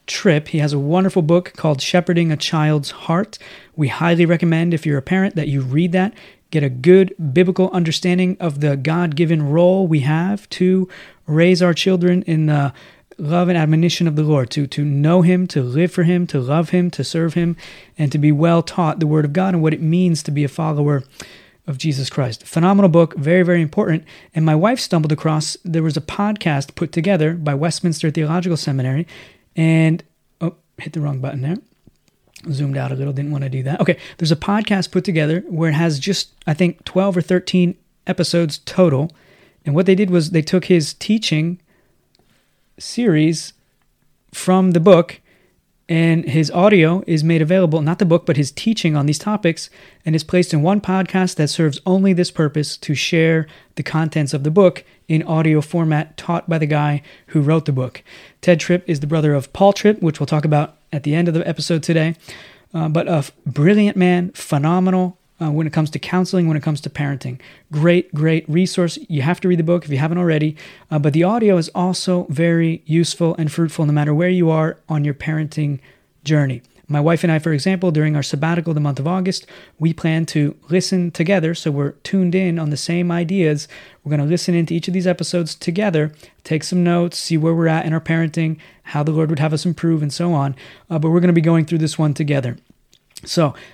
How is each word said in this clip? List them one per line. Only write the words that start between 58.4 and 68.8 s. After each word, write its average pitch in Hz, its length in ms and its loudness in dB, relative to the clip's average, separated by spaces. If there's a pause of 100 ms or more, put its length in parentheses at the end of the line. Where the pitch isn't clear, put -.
Ted 175 180 4
Tripp 180 280 -2
is 156 120 -2
the 147 60 -8
brother 151 300 0
of 139 180 -4
Paul 196 200 4
Tripp, 214 280 0
which 160 180 -2
we'll 147 60 -4
talk 151 200 0
about 151 320 0 (160)
at 147 100 -6
the 151 120 -2
end 170 140 2
of 160 40 0
the 165 140 -2
episode 160 360 -4
today. 160 320 0 (580)
Uh, 160 160 -2
but 165 180 -2
a - 40 -2
f-, 151 200 -2 (140)
brilliant 202 500 2
man, 180 360 2
phenomenal, 180 840 0 (240)
uh, 156 80 -4
when 156 160 -2
it 151 60 -4
comes 156 180 0
to - 80 -8
counseling, 180 520 0
when 156 80 0
it 143 60 -6
comes 151 180 -4
to - 80 -10
parenting. 135 500 -6 (320)
Great, 170 420 2
great 160 360 0
resource. 175 580 0